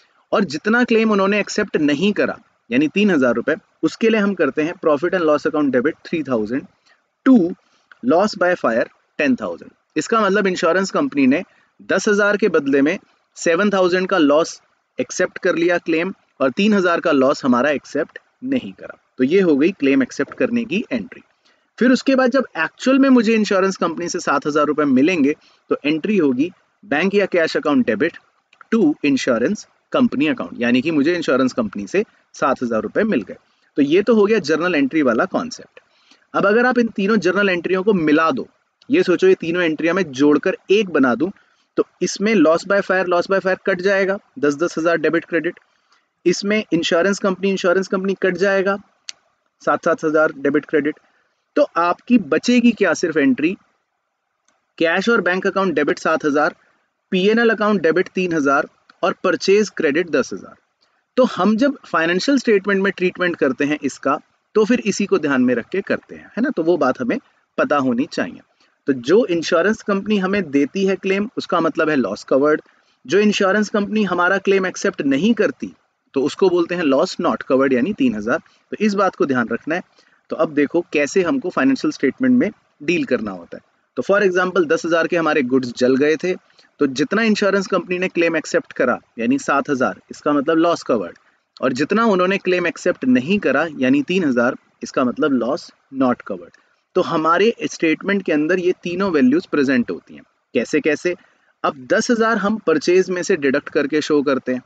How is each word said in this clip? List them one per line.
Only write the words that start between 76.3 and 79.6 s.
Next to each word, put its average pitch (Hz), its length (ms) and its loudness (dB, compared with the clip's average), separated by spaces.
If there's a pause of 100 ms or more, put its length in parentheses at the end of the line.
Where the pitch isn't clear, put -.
बोलते 175 260 0
हैं 175 80 -4
loss 139 360 2
not 151 240 -2
covered, 135 300 2
यानी 135 200 0
तीन 123 220 0
हज़ार। 107 220 -4
तो - 420 -14
इस 208 140 0
बात 190 220 0
को 180 100 0
ध्यान 127 220 -2
रखना 120 280 -4